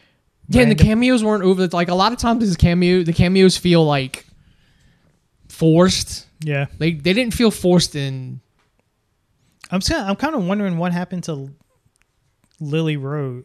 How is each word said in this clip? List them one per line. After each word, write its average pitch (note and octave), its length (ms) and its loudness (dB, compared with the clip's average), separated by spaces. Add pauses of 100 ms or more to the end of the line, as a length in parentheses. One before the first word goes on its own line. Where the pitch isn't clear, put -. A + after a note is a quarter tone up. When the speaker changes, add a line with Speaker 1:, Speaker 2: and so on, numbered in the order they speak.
(500)
Speaker 1:
Yeah, B3 140 4
and A3+ 80 4
the G#3 40 2
Speaker 2:
random F#3 120 4
Speaker 1:
cameos A#3 360 2
weren't G#3+ 200 0
over F#3 240 2
the, E3+ 80 -4
like, F3 140 0
a F3+ 60 0
lot G3 160 2
of B3 60 -8
times A#3 260 0
his F#3+ 140 0
cameo, F3+ 460 2
the E3 100 -2
cameos F#3 440 4
feel, E3+ 280 2
like, C#3 400 -4 (1200)
forced. - 800 2 (160)
Speaker 2:
Yeah. C#3+ 220 -4 (120)
Speaker 1:
They, E3 160 -2
they D#3 200 -2
didn't A#3 200 -2
feel A3+ 180 2
forced F3+ 440 0
in C3 460 -8 (1300)
Speaker 2:
I'm F#3+ 60 -2
still, D#4 220 -4
I'm G3 160 -4
kinda D4+ 220 -4
wondering F#3 380 -4
what F3 140 -4
happened F3+ 340 -6
to C#3 240 -10 (1080)
Lily D#3 380 -4
Ro-, C3+ 480 -8